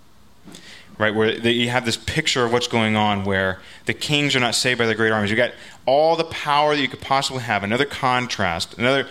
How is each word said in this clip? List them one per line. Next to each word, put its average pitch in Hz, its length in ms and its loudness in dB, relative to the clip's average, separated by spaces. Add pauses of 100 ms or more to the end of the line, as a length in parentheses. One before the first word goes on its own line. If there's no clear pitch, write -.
(960)
right, 107 160 0
where 110 260 0
the, 117 120 2
you 120 180 0
have 120 160 -2
this 113 120 -2
picture - 460 -2
of 117 80 0
what's 120 160 0
going 110 280 2
on, 104 300 2
where 95 360 0 (240)
the 117 80 -2
kings 147 420 0
are 131 40 2
not 117 160 0
saved 127 240 0
by 117 80 2
the 110 80 2
great 110 160 2
armies. 107 180 2
You 110 80 0
got 120 140 2 (340)
all 151 300 4
the 165 100 0
power 151 500 0
that 147 60 0
you 135 60 0
could - 140 -14
possibly 135 420 -2
have. 107 200 0
Another 117 220 0
contrast, 120 920 -2
another, 131 340 0